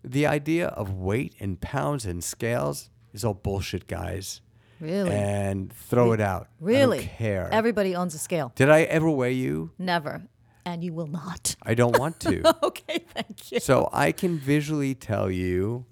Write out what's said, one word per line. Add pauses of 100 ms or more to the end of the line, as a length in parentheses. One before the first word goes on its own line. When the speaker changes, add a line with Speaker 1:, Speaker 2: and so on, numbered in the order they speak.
Speaker 1:
the
idea
of
weight
and
pounds
and
scales (240)
is
all
bullshit,
guys. (380)
Speaker 2:
Really?
Speaker 1:
And
throw
Speaker 2:
Re-,
Speaker 1:
it
out. (120)
Speaker 2:
really?
Speaker 1:
I
don't
care.
Speaker 2:
Everybody
owns
a
scale.
Speaker 1:
Did
I
ever
weigh
you?
Speaker 2:
Never. (420)
And
you
will
not.
Speaker 1:
I
don't
want
to. (160)
Speaker 2:
<laughs>
Okay, (100)
thank
you.
Speaker 1:
So
I
can
visually
tell
you